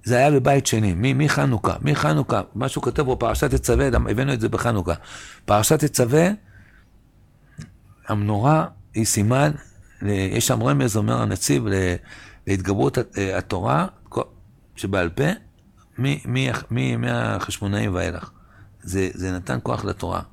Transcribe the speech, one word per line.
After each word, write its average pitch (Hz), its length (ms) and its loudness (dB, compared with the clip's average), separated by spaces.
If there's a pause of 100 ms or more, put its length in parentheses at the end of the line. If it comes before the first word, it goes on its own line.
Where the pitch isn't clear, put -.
זה 120 140 2
היה 139 140 6
בבית 139 360 4
שני, 107 260 2
מ-, 127 240 0
מחנוכה, 139 640 2
מחנוכה, 143 600 0 (140)
מה 131 140 -2
שהוא - 140 -6
כותב 127 200 0
פה, 127 160 0
"פרשת 117 320 0
תצווה", 127 380 2
גם 117 180 2
הבאנו 131 260 0
את 113 80 -2
זה 110 80 0
בחנוכה. 104 440 0 (520)
"פרשת 110 380 4
תצווה", 147 460 4 (1800)
המנורה 107 600 2 (260)
היא 110 120 0
סימן, 127 460 2 (500)
ל-, 101 80 -2
יש 101 380 0
שם 113 160 2
רמז, 131 340 2
אומר 113 240 0
הנציב, 113 460 0
ל-, 95 280 0 (520)
להתגברות 98 500 0
הת-, 120 200 -4
אה, 95 200 -2
התורה, 117 500 -2 (220)
כל-, - 120 -4 (540)
שבעל 95 340 -2
פה, 123 140 -2 (760)
מ-, 135 360 -2
מ-, 131 200 -2 (180)
מימי 123 380 -2
החשמונאים 107 840 -4
ואילך. 87 360 -4 (520)
זה, 92 300 -2
זה 92 180 -6
נתן 95 320 -4
כוח 110 220 -4
לתורה. 90 360 -6 (100)